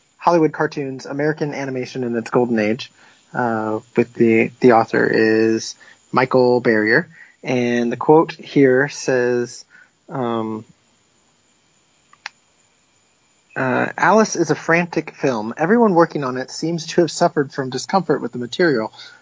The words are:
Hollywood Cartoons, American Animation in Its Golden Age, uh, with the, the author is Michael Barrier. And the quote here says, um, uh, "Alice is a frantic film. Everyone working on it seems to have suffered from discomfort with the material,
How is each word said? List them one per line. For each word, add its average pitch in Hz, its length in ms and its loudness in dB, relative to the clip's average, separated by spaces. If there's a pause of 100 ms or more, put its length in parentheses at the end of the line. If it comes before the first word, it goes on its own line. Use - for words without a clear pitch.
(180)
Hollywood 165 340 2
Cartoons, 139 540 -6
American 151 480 -4
Animation 131 500 -8
in 117 140 -4
Its 113 120 -6
Golden 120 300 0
Age, 107 320 -2 (420)
uh, 110 460 -2 (160)
with 120 180 0
the, 113 460 2
the 123 140 6
author 113 340 2
is 110 680 2 (360)
Michael 123 480 2
Barrier. 120 480 2 (380)
And 120 460 -2
the 120 60 -6
quote 160 340 4
here 135 560 2
says, 123 800 -2 (420)
um, 113 560 -6 (3000)
uh, 123 440 -4
"Alice 196 400 2
is 156 120 0
a 151 60 0
frantic 170 580 -2
film. 117 440 -4
Everyone 208 360 2
working 160 300 2
on 127 140 -6
it 131 120 -8
seems 160 380 -6
to - 140 0
have 156 100 0
suffered 156 400 -2
from 131 180 -8
discomfort 143 520 -2
with 123 100 -8
the 127 60 -12
material, 123 560 -2 (280)